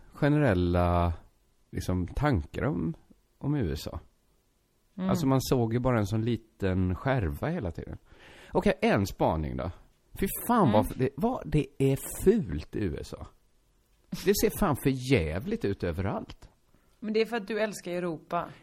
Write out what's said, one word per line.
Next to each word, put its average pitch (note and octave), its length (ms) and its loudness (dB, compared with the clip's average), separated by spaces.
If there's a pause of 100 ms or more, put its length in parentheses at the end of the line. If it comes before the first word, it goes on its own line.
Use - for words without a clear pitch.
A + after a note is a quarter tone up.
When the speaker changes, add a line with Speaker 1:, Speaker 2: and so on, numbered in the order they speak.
(120)
Speaker 1:
generella, F2 1000 4 (580)
liksom, F2+ 360 -2
tankar A#2 580 -2
om, D#3 300 -2 (440)
om C#3+ 180 -4
U G2+ 160 -2
S - 140 -6
A. - 140 -10 (960)
Speaker 2:
Mm. F#3 140 -2
Speaker 1:
Alltså, E3+ 160 2
man C3+ 160 4
såg A#2 300 2
ju A#2+ 60 0
bara B2 200 2
en G2+ 80 2
sån A2 180 -2
liten F#2+ 720 0
skärva A2 540 -2
hela G#2 220 -4
tiden. - 280 -12 (540)
Okej, - 300 2
en D#3 240 4
spaning D#2 500 0
då. C#2+ 140 -6 (500)
Fy F#3+ 60 0 (200)
fan, A#3 220 4
Speaker 2:
Mm. G2+ 40 4
Speaker 1:
vad G#2+ 140 6
f-, - 100 -8
det, B2+ 200 0
vad A#3+ 280 -2
det D3+ 220 0 (120)
är C3+ 200 4 (260)
fult G2+ 520 0
i - 80 -4
U D2 160 -2
S - 140 -14
A. - 120 -14 (960)
Det G3 180 4
ser - 160 2
fan D#3+ 180 2
för C3 360 0
jävligt G#2+ 520 0
ut G2 200 -2
överallt. F#2+ 640 -4 (520)
Speaker 2:
Men G#3+ 120 -6
det A3 80 2
är A3 60 2
för A3+ 100 -4
att G3 120 -6
du G#3+ 120 -2
älskar G#3+ 320 -4
Europa. F3 560 -4 (140)